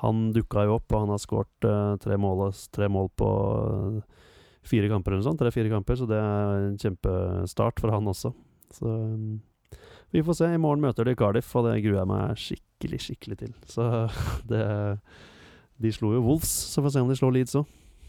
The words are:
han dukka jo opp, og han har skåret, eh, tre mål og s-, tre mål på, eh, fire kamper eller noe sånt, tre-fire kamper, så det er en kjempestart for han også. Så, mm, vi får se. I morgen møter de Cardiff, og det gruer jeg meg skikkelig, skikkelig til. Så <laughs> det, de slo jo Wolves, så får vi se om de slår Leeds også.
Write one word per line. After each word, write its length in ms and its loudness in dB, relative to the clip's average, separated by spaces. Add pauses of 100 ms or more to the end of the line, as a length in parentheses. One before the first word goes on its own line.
han 280 2
dukka 360 2
jo 80 4
opp, 160 -6
og 120 2
han 100 0
har 80 -4
skåret, 460 -2
eh, 300 2
tre 180 -2
mål 300 0
og 80 -2
s-, 160 -18
tre 180 0
mål 280 0
på, 140 2 (680)
eh, 320 -14 (360)
fire 240 2
kamper 240 0
eller 120 0
noe 60 0
sånt, 100 -2
tre-fire 320 0
kamper, 240 0
så 120 -4
det 80 0
er 540 0
en 80 -6
kjempestart 1000 -2
for 120 0
han 160 0
også. 220 -4 (420)
Så, 160 -8
mm, 520 -4 (720)
vi 120 2
får 140 0
se. 180 4
I 80 2
morgen 180 2
møter 240 2
de 100 2
Cardiff, 420 2
og 100 4
det 160 2
gruer 180 2
jeg 80 0
meg 300 0
skikkelig, 640 -8
skikkelig 360 -10
til. 140 -12 (140)
Så 180 -2 (380)
<laughs> 280 -4
det, 120 0 (1160)
de 120 2
slo 220 0
jo 80 2
Wolves, 260 2 (220)
så 100 0
får 80 2
vi 60 0
se 80 4
om 60 2
de 100 0
slår 160 4
Leeds 220 0
også. 100 2 (420)